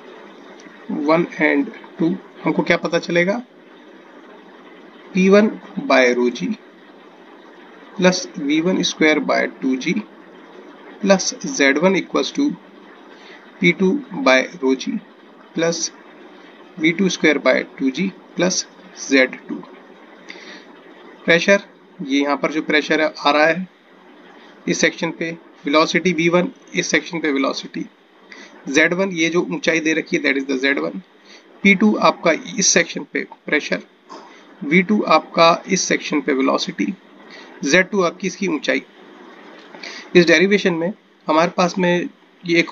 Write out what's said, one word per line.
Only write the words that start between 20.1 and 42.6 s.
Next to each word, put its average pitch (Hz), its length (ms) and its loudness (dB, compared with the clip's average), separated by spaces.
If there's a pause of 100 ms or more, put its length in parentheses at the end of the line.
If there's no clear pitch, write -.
pressure, 190 380 4 (360)
ये 139 220 -2
यहाँ 143 160 0
पर 143 160 -4
जो 156 100 -2
pressure 151 380 0
है, 156 180 0
आ 147 120 0
रहा 151 160 4
है 175 220 -2 (1000)
इस 170 120 -2
section 165 380 0
पे, 165 120 -4 (340)
velocity 165 480 2
वी 165 160 0
वन, 175 200 2 (260)
इस 170 160 -2
section 165 300 -2
पे 156 120 -2
velocity 135 520 -4 (840)
ज़ेड 160 260 2
वन, 190 180 -2
ये 165 180 0
जो 175 100 0 (120)
ऊंचाई 160 280 -2
दे 160 140 0
रखी 160 220 -4
है, 151 60 -2
that 139 160 0
is 135 100 -6
the 135 100 -2
Z 139 260 0
one। 180 160 -8 (600)
पी 196 120 6
टू 214 280 4
आपका 165 300 2 (260)
इस 190 100 0
section 165 440 0
पे 143 120 -4 (220)
pressure, 151 360 -2 (840)
V 160 180 2
two 208 260 0
आपका 165 600 2
इस 180 200 0
section - 320 -2
पे 143 120 -4
velocity, 143 600 -2 (720)
ज़ेड 175 260 0
टू 196 120 0
आपकी 170 240 -4
इसकी 185 220 -6
ऊंचाई। 135 340 -4 (1300)
इस 175 100 6
derivation 185 480 2
में 170 180 -4 (340)
हमारे 165 300 2
पास 180 220 0
में 175 300 0 (360)
ये 170 160 0